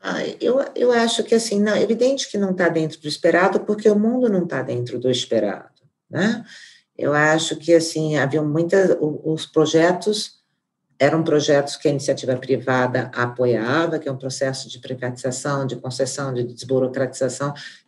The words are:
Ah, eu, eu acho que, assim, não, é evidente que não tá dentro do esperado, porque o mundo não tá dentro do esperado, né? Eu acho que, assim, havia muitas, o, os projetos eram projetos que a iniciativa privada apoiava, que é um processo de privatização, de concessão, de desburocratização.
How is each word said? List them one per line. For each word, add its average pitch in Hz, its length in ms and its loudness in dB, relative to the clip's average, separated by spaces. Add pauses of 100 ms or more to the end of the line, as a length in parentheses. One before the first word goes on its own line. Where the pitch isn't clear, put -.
Ah, 190 160 -6 (200)
eu, 262 240 2 (140)
eu 247 160 2
acho 233 320 2
que, - 100 2
assim, 208 280 2
não, 214 100 2
é 190 100 2
evidente 240 480 0
que - 60 -6
não 196 160 0
tá 180 160 2
dentro 160 320 -2
do 151 80 -8
esperado, 175 520 2
porque 208 280 0
o 208 100 6
mundo 240 300 2
não 180 180 2
tá 139 140 -4
dentro 123 380 -6
do 127 120 0
esperado, 104 600 -2 (380)
né? 208 340 0 (500)
Eu 143 200 -2
acho 151 420 2
que, 151 160 2
assim, 156 460 2
havia 139 240 0
muitas, 170 480 2 (100)
o, 151 320 -2
os 156 140 -4
projetos 170 960 0 (540)
eram 156 260 2
projetos 151 520 2
que - 120 -2
a - 20 4
iniciativa 131 460 -2
privada 123 800 0
apoiava, 123 840 0
que 143 120 -6
é - 20 -6
um 131 60 -8
processo 135 500 -6
de - 100 -16
privatização, 131 880 -6
de 120 100 -6
concessão, 131 580 -6
de 123 100 -4
desburocratização. 131 1120 -4 (340)